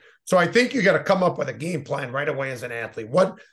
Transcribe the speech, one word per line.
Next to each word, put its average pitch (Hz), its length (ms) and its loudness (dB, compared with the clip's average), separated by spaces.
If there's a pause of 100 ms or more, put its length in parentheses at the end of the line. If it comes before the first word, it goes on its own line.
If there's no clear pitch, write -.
(220)
So 185 160 2
I 175 80 4
think 233 260 2
you 254 100 0
gotta 170 200 4
come 185 220 2
up 156 120 2
with 143 120 -4
a 131 40 -4
game 151 300 -6
plan 139 300 -6
right 143 160 -4
away 135 240 -4
as 120 100 -10
an 123 80 -8
athlete. 113 380 -8
What, 180 320 0 (120)